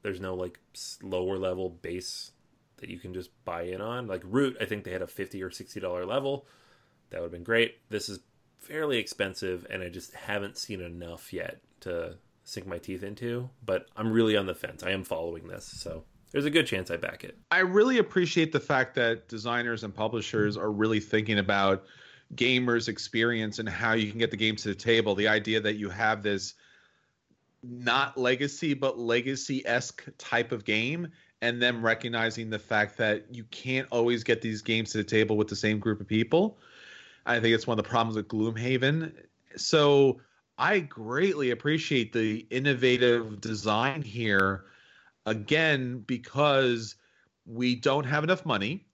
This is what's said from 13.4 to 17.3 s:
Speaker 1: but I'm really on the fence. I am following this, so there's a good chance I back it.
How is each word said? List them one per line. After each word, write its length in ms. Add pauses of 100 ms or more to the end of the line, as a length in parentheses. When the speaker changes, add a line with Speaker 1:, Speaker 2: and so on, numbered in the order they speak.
Speaker 1:
but 320
I'm 160
really 240
on 100
the 80
fence. 280
I 80
am 140
following 440
this, 160
so 400 (280)
there's 120
a 60
good 160
chance 240
I 60
back 280
it. 140 (120)